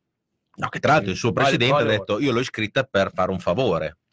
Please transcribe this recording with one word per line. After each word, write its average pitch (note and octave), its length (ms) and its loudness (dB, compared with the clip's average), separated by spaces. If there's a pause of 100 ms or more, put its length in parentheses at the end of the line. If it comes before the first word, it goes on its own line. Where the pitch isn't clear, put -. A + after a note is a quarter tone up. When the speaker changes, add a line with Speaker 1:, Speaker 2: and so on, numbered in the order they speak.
(580)
Speaker 1:
No, G2 120 -4
che - 100 -10
tra C3 140 2
l'altro G2+ 180 2
il F2+ 60 -4
suo - 140 -2
Speaker 2:
Vale, - 180 2
Speaker 1:
presidente C3+ 320 2
ha A#2 40 0
Speaker 2:
vale. G#2+ 120 2
Speaker 1:
detto, G#2 220 -2
"Io C#3 120 0
l'ho A#2 80 2
iscritta A2 440 -4
per G2 300 0
fare F#2 180 0
un F#2 80 -4
favore." F2+ 580 -2 (160)